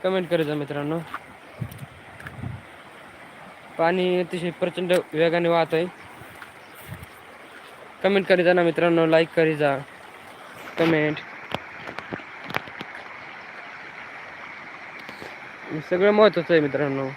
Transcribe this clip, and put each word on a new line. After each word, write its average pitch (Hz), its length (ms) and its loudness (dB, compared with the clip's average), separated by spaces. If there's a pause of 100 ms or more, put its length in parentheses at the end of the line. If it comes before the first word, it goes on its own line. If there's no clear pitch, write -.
कमेंट 185 260 0
करीत 165 160 2
जा 147 80 -2
मित्रांनो. 147 460 -2 (2750)
पाणी 180 420 4
अतिशय 175 300 -2
प्रचंड 180 440 -2 (200)
वेगाने 170 360 2
वाहत 165 240 2
आहे. 160 120 2 (2250)
कमेंट 196 220 4
करीत 180 200 6
जा 180 80 8
ना 180 100 6
मित्रांनो, 170 420 4
लाईक 160 300 6
करीत 160 220 4
जा, 143 200 2 (1000)
कमेंट. 156 400 2 (4000)
हे 156 180 -6
सगळं 185 220 4
महत्त्वाचं 208 420 6
आहे 160 80 8
मित्रांनो. 139 560 0